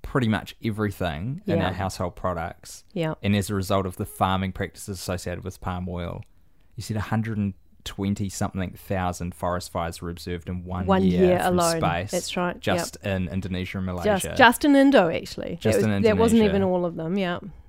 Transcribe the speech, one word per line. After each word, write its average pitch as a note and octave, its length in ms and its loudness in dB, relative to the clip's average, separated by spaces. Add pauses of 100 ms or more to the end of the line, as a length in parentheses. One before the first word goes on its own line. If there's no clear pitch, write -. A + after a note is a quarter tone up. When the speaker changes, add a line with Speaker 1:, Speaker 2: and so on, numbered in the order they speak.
Speaker 1:
pretty B2 260 0
much - 360 -2
everything G#2 800 -4
in G2 120 2
Speaker 2:
Yeah. F#2+ 100 2
Speaker 1:
our F2+ 40 -2
household F#2 440 -4
products. - 680 -8 (100)
Speaker 2:
Yeah. E3 280 -2
Speaker 1:
And G2+ 140 2
as G2+ 120 0
a G#2+ 60 -2
result G2 320 0
of F2+ 100 -6
the G#2 100 -4
farming F#2+ 460 0
practices - 460 -8
associated F2+ 460 -6
with - 160 -10
palm F2+ 280 -6
oil, F2 340 -6 (520)
you - 80 -10
said G#2+ 140 -6
a G#2 40 -2
hundred A2 380 -2
and G2+ 160 0 (300)
twenty G2 440 -2
something F#2 440 -4
thousand F2+ 640 -4
forest F2+ 360 -4
fires E2+ 320 -6
were F2 80 -6
observed F2 380 -8
in F2+ 160 -6
one F2+ 220 -4
Speaker 2:
One F#3+ 180 4
Speaker 1:
year F3+ 220 6
Speaker 2:
year F3+ 120 4
Speaker 1:
from F3+ 200 2
Speaker 2:
alone. E3 220 2
Speaker 1:
space, F2+ 300 0
Speaker 2:
That's - 260 -4
right. F3+ 220 -2
Speaker 1:
just F2+ 460 -2
Speaker 2:
Yep. G2 100 0
Speaker 1:
in F#2 140 -2
Indonesia F#2 500 -4
and F#2 80 -4
Malaysia. F#2 320 0 (100)
Speaker 2:
Just, D#2+ 100 -6
just A#3+ 260 6
in C#4+ 100 6
Indo, C4+ 360 8
actually. - 500 -6
Speaker 1:
Just A3 200 2
Speaker 2:
That - 60 4
was, - 100 2
Speaker 1:
in G3+ 60 2
Speaker 2:
that G#3+ 140 6
wasn't A3+ 260 6
Speaker 1:
Indonesia. G3+ 140 4
Speaker 2:
even G3 120 2
all F3+ 180 2
of E3+ 100 -6
them, E3 220 -4
yeah. F3+ 200 -2 (300)